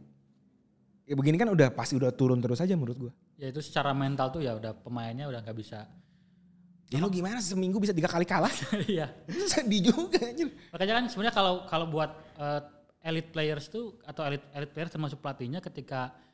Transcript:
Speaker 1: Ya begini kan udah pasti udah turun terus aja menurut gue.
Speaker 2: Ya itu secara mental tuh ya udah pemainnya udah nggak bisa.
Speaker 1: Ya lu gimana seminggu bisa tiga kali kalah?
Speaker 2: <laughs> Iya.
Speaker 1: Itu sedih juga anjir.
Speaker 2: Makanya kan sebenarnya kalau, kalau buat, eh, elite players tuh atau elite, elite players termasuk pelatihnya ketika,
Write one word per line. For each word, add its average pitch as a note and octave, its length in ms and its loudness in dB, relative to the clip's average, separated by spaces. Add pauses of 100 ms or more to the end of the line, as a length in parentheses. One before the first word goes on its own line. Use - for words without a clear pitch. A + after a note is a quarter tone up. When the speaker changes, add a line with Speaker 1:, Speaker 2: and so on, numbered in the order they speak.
(1040)
Speaker 1:
Ya C#3+ 100 -8
begini C#3+ 220 6
kan G#3+ 160 6
udah D3+ 180 8
pasti A#2 240 -2
udah C3 160 4
turun B2+ 300 4
terus A#2+ 180 0
aja F#3 160 2
menurut B2 240 -2
gue. B2+ 160 -10 (220)
Speaker 2:
Ya C3+ 160 -10
itu C#3+ 80 -8
secara C#3+ 320 0
mental C3+ 400 0
tuh E3 80 -6
ya B2 160 -2
udah A2 180 -6
pemainnya A#2 540 -8
udah A#2 160 -8
nggak A2 100 -10
bisa. G#2+ 300 -10 (1040)
Speaker 1:
Ya B2+ 100 -4
lu G3 140 0
gimana F#3 260 -2
seminggu F#3 400 0
bisa G#3 140 2
tiga E3+ 160 2
kali E3+ 160 2
kalah? F3+ 260 2 (220)
Speaker 2:
<laughs> G3+ 160 -2
Iya. D#3+ 240 -2 (160)
Speaker 1:
Itu E4+ 180 -4
sedih A3+ 460 4
juga E4 280 0
anjir. B3 280 -2 (240)
Speaker 2:
Makanya F#3+ 240 0
kan B3 100 2
sebenarnya A3 300 -2
kalau, F#3+ 180 4 (120)
kalau E3 200 0
buat, D3+ 240 0 (260)
eh, D3 260 -4 (420)
elite D#3+ 260 -4
players D3+ 380 -2
tuh A3+ 340 -10
atau D3+ 220 -8
elite, C#3+ 260 -4
elite C#3+ 220 -10
players E3+ 180 -8
termasuk D3+ 300 -6
pelatihnya C3+ 400 -8
ketika, C3 540 -8 (200)